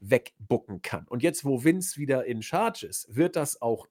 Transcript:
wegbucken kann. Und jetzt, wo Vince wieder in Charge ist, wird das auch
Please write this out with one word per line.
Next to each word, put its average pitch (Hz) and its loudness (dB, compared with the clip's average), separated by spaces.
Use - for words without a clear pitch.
wegbucken 107 0
kann. 85 -6
Und 120 -6
jetzt, 156 0
wo 131 0
Vince 180 2
wieder 135 0
in 113 -4
Charge 196 -2
ist, - -10
wird 170 4
das 147 -4
auch 117 0